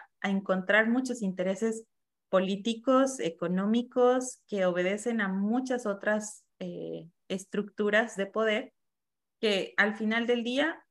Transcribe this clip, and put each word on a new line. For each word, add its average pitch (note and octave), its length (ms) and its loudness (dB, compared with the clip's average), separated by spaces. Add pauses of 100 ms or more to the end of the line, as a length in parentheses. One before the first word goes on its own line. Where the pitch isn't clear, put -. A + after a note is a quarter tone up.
(200)
a G3 100 -2
encontrar G3 580 2
muchos B3 340 0
intereses G3 600 -2 (440)
políticos, A3+ 920 2
económicos, A#3+ 1300 0
que F#3+ 200 0
obedecen G3+ 540 0
a G3 80 0
muchas A#3+ 580 -2
otras, G#3+ 580 -2 (140)
eh, E3 500 -10 (200)
estructuras G#3 880 -2
de G3 100 -2
poder A3 480 -2 (680)
que G3+ 380 -2
al G#3 160 2
final A3 320 -2
del A#3+ 180 0
día C#4 460 -2